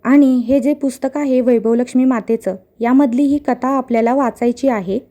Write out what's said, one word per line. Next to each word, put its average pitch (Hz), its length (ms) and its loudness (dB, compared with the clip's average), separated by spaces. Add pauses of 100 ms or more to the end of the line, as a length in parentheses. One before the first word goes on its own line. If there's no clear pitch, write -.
आणि 269 320 4
हे 247 240 0
जे 269 140 0
पुस्तक 269 420 -6
आहे 269 240 0
वैभवलक्ष्मी 240 640 0
मातेचं, 226 520 -2 (240)
यामधली 254 420 2
ही 285 160 0
कथा 254 300 -4
आपल्याला 247 460 0
वाचायची 247 540 -2
आहे. 202 300 -4 (120)